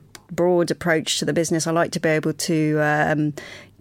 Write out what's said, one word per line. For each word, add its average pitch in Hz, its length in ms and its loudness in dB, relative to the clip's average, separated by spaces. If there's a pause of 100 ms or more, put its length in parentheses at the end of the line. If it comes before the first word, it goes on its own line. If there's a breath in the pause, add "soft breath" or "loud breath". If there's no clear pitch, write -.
(320)
broad 175 400 2
approach 165 480 -2
to 165 60 -2
the 147 80 0
business. 160 340 0
I 165 40 -2
like 165 200 0
to 170 80 -4
be 165 100 0
able 156 240 0
to, 151 480 0
um, 151 520 0 (480 loud breath)